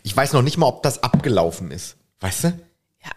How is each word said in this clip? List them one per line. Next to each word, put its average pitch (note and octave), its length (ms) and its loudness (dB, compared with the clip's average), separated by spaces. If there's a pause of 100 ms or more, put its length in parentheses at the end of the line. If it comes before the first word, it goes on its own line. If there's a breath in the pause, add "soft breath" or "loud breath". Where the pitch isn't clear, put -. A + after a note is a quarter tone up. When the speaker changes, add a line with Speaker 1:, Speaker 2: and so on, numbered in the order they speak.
Speaker 1:
Ich G#2 140 -8
weiß C3+ 160 2
noch C3+ 80 6
nicht C#3 160 0
mal, - 100 4
ob - 140 -2
das - 220 -2
abgelaufen F#2 680 0
ist. - 260 -12 (260)
Weißt F#2+ 240 -2
du? - 20 2 (560)
Speaker 2:
Ja, - 140 -16